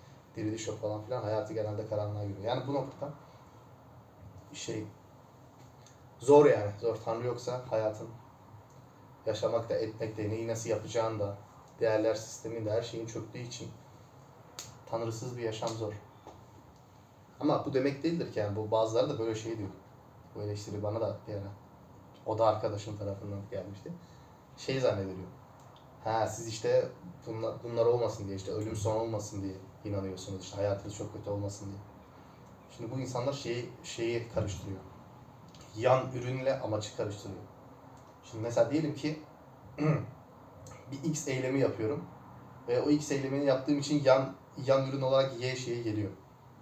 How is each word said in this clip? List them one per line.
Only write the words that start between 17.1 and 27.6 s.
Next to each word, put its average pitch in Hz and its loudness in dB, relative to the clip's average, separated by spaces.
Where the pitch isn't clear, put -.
Ama - 2
bu 131 -2
demek 135 2
değildir 165 0
ki 113 -2
yani, 104 0
bu 104 -2
bazıları 110 4
da 107 -2
böyle 113 0
şey 110 -4
diyor. 95 -6
Bu 104 -8
eleştiri 104 -4
bana 107 -2
da 113 0
bir 107 -6
ara, 98 -6
o 110 0
da 113 6
arkadaşım 104 2
tarafından 101 -4
gelmişti. 98 -8
Şey 135 -2
zannediliyor. 95 2
"Ha, 110 4
siz 117 -6
işte 123 4
bunla-, 113 -4